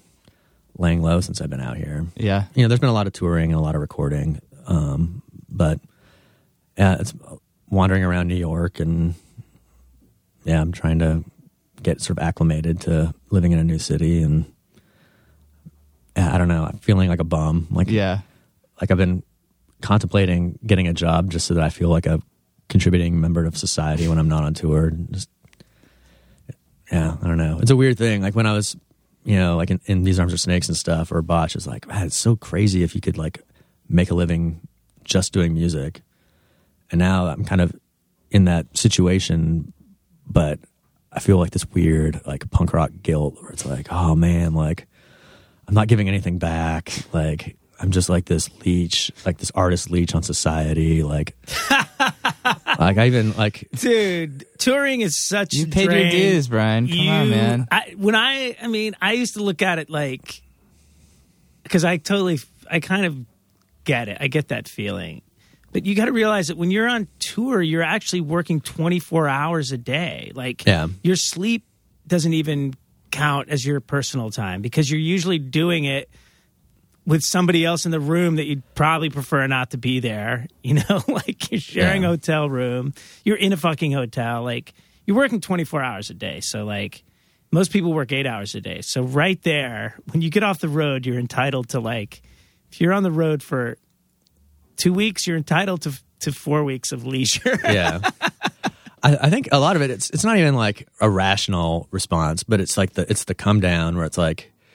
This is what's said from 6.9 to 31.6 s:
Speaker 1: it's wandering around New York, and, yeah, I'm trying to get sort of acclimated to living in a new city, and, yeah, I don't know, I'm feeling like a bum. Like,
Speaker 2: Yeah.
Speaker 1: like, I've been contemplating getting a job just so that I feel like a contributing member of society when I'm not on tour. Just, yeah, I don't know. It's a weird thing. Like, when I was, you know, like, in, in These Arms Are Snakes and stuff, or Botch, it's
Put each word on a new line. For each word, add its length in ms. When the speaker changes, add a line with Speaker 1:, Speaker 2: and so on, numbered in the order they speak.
Speaker 1:
it's 120
wandering 360
around 240
New 80
York, 440
and, 340
yeah, 160
I'm 120
trying 280
to 240
get 180
sort 180
of 60
acclimated 580
to 300
living 220
in 60
a 60
new 140
city, 440
and, 240
yeah, 180
I 40
don't 100
know, 160
I'm 140
feeling 300
like 120
a 40
bum. 460
Like, 200
Speaker 2:
Yeah. 300
Speaker 1:
like, 100
I've 60
been 260
contemplating 840
getting 220
a 40
job 380
just 160
so 80
that 80
I 80
feel 180
like 180
a 140
contributing 520
member 240
of 120
society 520
when 100
I'm 100
not 140
on 120
tour. 360
Just, 160
yeah, 320
I 40
don't 120
know. 220
It's 100
a 60
weird 200
thing. 260
Like, 120
when 120
I 60
was, 240
you 120
know, 200
like, 140
in, 160
in 160
These 160
Arms 140
Are 60
Snakes 300
and 80
stuff, 360
or 100
Botch, 320
it's 120